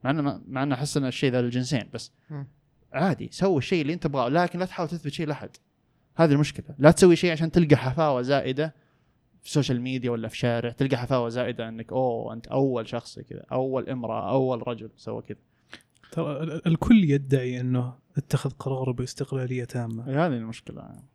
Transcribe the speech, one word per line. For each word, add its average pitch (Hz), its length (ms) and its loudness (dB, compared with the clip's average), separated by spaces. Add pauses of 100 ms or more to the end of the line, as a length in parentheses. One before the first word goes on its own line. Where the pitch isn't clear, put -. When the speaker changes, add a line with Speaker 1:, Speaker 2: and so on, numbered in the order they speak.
Speaker 1:
مع 127 60 0
إنه 151 120 0
ما، 127 260 -4
مع 135 140 -4
إنه 143 120 0
أحس 143 220 -2
إن 139 80 0
الشيء 131 280 0
ذا 123 100 2
للجنسين، 123 520 -2
بس - 180 -12 (180)
Speaker 2:
مم. 143 160 -10 (460)
Speaker 1:
عادي، 143 400 -2
سوي 185 260 2
الشيء 160 240 0
اللي 143 120 -2
أنت 175 80 -10
تبغاه، 139 260 0
لكن 170 300 0
لا 180 60 -2
تحاول 175 240 -6
تثبت 151 240 -6
شيء 165 140 -6
لأحد. 131 240 -8 (680)
هذه 160 160 6
المشكلة. 143 340 2 (120)
لا 143 120 10
تسوي 175 260 8
شيء 175 160 0
عشان 156 180 -2
تلقى 151 260 6
حفاوة 131 460 0
زائدة 135 520 -2 (680)
في - 60 -20
السوشيال 131 340 0
ميديا 127 300 -4
ولا 113 180 -4
في - 80 -12
شارع، 117 340 0
تلقى 135 260 0
حفاوة 120 320 0
زائدة 117 400 -4
إنك، 113 240 -12
أوه، 117 400 -2
أنت 113 140 -14
أول 127 420 -2
شخص - 300 -10
كذا، - 340 -16
أول 131 360 -2
امرأة، 113 420 -6
أول 127 380 0
رجل 110 280 -10
سوى 113 260 -10
كذا. 107 160 -14 (720)
Speaker 3:
ترى 147 300 -6
ال-، 160 100 -6
ال-، 160 140 -4
الكل 185 380 6
يدعي 135 560 2
إنه 123 340 0 (220)
اتخذ 143 340 -2
قراره 131 420 -4
باستقلالية 127 720 -4
تامة. 120 640 -2
Speaker 1:
هذه 160 60 0
المشكلة. 113 720 -10 (120)